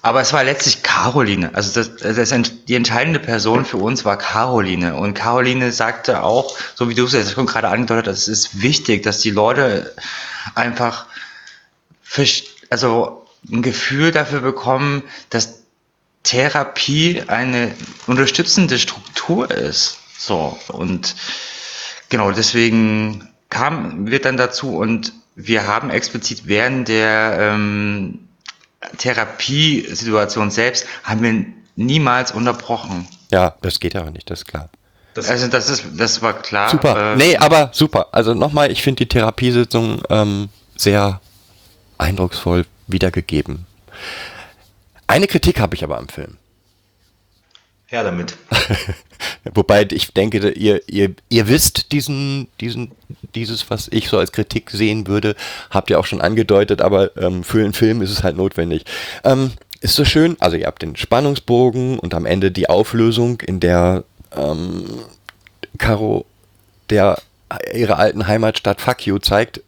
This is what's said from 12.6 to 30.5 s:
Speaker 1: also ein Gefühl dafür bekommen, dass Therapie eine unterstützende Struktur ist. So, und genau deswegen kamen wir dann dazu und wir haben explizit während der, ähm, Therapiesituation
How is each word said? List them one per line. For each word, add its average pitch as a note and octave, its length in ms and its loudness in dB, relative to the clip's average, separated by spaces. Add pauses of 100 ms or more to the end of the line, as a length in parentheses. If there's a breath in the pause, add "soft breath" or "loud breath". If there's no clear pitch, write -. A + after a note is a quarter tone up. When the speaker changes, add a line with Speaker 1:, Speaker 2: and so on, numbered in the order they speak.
Speaker 1:
also A#2+ 560 0 (260)
ein A#2+ 100 0
Gefühl C3+ 500 0
dafür D3 300 -2
bekommen, C3+ 600 0 (260 loud breath)
dass A2+ 300 -4 (640)
Therapie D3 1040 0
eine A#2+ 480 0 (320)
unterstützende C3+ 720 2
Struktur - 720 -4
ist. - 480 -2 (180)
So, D#2+ 400 -4 (120)
und F2 460 -4 (960 loud breath)
genau G#2+ 220 2
deswegen A2 1000 2 (200)
kamen A2+ 600 -4
wir C3+ 100 0
dann C3 180 0
dazu B2 380 -2
und A2 380 -2 (220)
wir G#2 320 0
haben A#2 240 -2
explizit - 560 -6
während A#2+ 400 0
der, A2 520 2
ähm, G#2 800 -2 (760)
Therapiesituation A#2 1500 0